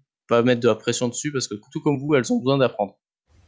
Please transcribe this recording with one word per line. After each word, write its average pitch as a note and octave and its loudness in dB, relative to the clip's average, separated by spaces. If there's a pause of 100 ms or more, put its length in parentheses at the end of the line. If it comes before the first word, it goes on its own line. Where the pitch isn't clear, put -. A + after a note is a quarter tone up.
(280)
pas A#2 2
mettre B2 2
de A#2+ 4
la A2 4
pression A#2+ -4
dessus, C#3+ -6
parce C3 -6
que G#2 -8 (160)
tout D#3+ -10
comme D3 0
vous, D3 -2
elles B2+ 0
ont B3 0
besoin C3+ 0
d'apprendre. A2+ 0 (500)